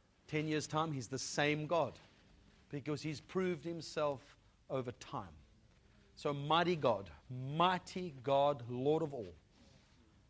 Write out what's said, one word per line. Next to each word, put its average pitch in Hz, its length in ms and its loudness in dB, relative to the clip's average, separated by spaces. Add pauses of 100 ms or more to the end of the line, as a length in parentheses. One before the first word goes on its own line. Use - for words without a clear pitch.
(280)
Ten 156 200 -2
years' 151 200 0
time, 156 240 0
he's 131 160 -4
the 131 120 -4
same 151 480 0
God. 156 260 2 (760)
Because 147 320 -4
he's 156 180 -6
proved 180 440 -2
himself 156 580 -2 (480)
over 127 240 -2
time. 95 420 -8 (800)
So 147 180 0
mighty 160 420 4
God, 113 340 2 (200)
mighty 170 840 0 (100)
God, 139 460 4
Lord 143 340 2
of 143 100 -4
all. 98 200 -8 (960)